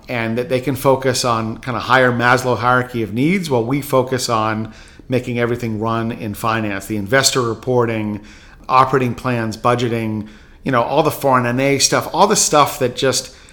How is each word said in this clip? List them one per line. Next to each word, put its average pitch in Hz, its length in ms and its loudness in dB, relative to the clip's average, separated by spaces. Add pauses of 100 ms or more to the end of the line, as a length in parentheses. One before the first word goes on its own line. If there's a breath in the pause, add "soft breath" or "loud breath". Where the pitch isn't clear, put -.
and 113 300 -4
that 123 120 -4
they 127 120 0
can 135 140 -2
focus 127 500 0
on 113 320 -2
kind 123 180 -8
of 101 60 -4
higher 127 300 4
Maslow 123 480 2
hierarchy 123 420 0
of 98 100 -4
needs 156 380 0
while 120 160 2
we 135 160 -2
focus 127 480 0
on 110 420 -2 (360 loud breath)
making 123 300 -2
everything 120 420 -2
run 113 320 -2
in 110 220 -8
finance, 110 540 -4
the 110 100 -4
investor 123 440 2
reporting, 113 800 -2 (440 loud breath)
operating 127 460 4
plans, 117 420 -4
budgeting, 113 720 0 (360 loud breath)
you 135 80 -2
know, 120 100 4
all 147 220 2
the 147 80 2
foreign 127 340 2
N 123 140 0
A 139 180 2
stuff, 131 340 0
all 175 140 4
the 208 100 2
stuff 147 440 2
that 123 160 0
just, - 400 -2 (180 loud breath)